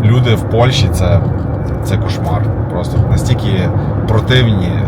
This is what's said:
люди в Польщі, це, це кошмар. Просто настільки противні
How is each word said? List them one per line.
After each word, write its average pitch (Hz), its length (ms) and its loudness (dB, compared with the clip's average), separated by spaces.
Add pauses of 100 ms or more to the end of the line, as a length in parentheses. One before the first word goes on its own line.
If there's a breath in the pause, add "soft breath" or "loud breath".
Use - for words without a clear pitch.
люди 120 300 4
в - 160 -2
Польщі, 117 420 2
це, - 280 2 (640)
це 190 120 -2
кошмар. - 460 -2 (280)
Просто - 280 -4 (120)
настільки - 580 0 (400 loud breath)
противні 107 640 2 (160)